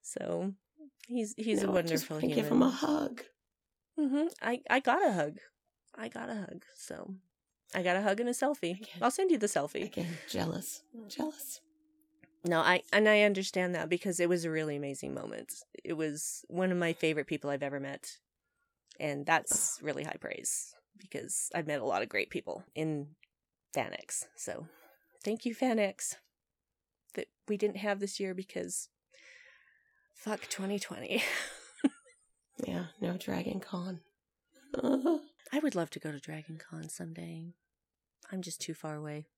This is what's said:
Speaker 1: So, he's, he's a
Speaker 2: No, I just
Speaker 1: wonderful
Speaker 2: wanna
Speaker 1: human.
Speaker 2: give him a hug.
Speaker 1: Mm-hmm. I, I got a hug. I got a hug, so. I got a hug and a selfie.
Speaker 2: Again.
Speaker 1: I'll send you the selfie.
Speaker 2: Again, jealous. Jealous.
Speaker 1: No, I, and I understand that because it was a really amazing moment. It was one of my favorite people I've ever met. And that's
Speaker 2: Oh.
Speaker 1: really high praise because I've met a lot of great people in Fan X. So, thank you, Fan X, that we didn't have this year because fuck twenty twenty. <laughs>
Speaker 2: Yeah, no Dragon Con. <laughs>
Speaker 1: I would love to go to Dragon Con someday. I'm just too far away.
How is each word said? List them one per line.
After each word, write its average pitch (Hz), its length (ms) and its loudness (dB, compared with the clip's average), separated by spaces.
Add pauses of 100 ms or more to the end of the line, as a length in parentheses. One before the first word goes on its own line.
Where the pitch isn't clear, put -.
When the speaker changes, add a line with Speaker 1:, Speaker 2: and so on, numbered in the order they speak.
Speaker 1:
So, 175 520 -4 (540)
he's, 233 300 -2
he's 214 260 2
a 196 40 2
Speaker 2:
No, 190 100 4
I 175 40 6
just 165 280 0
Speaker 1:
wonderful 156 80 -4
Speaker 2:
wanna 156 100 0
Speaker 1:
human. 151 160 2
Speaker 2:
give - 80 0
him 247 100 6
a 262 80 6
hug. 294 520 0 (800)
Speaker 1:
Mm-hmm. 294 280 2 (140)
I, 240 280 0
I 254 100 8
got 277 260 4
a 277 60 6
hug. 156 260 0 (600)
I 220 100 -6
got - 220 -8
a 226 60 -4
hug, - 280 -8 (120)
so. - 380 -10 (600)
I 185 80 0
got 180 140 6
a 196 40 2
hug 202 200 4
and 240 80 2
a 247 40 0
selfie. 262 420 2
Speaker 2:
Again. 214 120 -14 (140)
Speaker 1:
I'll 240 100 6
send 381 200 4
you 294 60 8
the 214 100 4
selfie. - 380 0
Speaker 2:
Again, 180 220 -4 (220)
jealous. 175 540 -4 (260)
Jealous. - 500 -6 (880)
Speaker 1:
No, 170 160 4
I, - 220 6 (100)
and 214 160 8
I 208 140 10
understand 190 520 4
that 160 140 -2
because 175 320 0
it 170 80 4
was 170 160 4
a 160 60 0
really 156 260 0
amazing 139 360 -4
moment. 113 400 -8 (300)
It - 100 -4
was 156 540 -4
one 185 240 2
of 180 60 2
my 170 160 2
favorite 156 340 2
people 143 220 -2
I've 139 140 0
ever 143 160 -2
met. 139 300 -8 (880)
And 143 260 -2
that's - 560 2
Speaker 2:
Oh. - 40 -8
Speaker 1:
really - 180 -2
high - 160 -6
praise - 540 -6 (240)
because - 560 -6
I've 156 140 -2
met 147 140 -2
a 107 40 -4
lot 101 180 2
of - 60 -6
great - 200 0
people - 340 -6 (100)
in 151 340 -2 (680)
Fan 113 200 -2
X. - 320 -8 (120)
So, - 300 -8 (580)
thank 220 200 -2
you, 233 80 0
Fan 233 240 2
X, - 380 0 (1000)
that - 120 -6 (220)
we 208 80 2
didn't 202 200 2
have 202 220 0
this 202 200 -6
year 190 140 -2
because 180 540 -6 (1300)
fuck - 340 -6
twenty 196 300 -2
twenty. - 480 -2
<laughs> - 60 0 (1300)
Speaker 2:
Yeah, 175 200 -4 (140)
no 180 180 -2
Dragon 185 420 -4
Con. 180 400 -8 (400)
<laughs> - 440 -8 (680)
Speaker 1:
I 285 80 2
would 285 140 0
love 170 160 0
to - 80 -10
go 156 120 -6
to 143 80 -8
Dragon 156 380 -10
Con 160 320 -12
someday. 165 640 -10 (800)
I'm 190 100 -4
just 170 180 -10
too - 140 -6
far 156 220 -6
away. 151 320 -8 (100)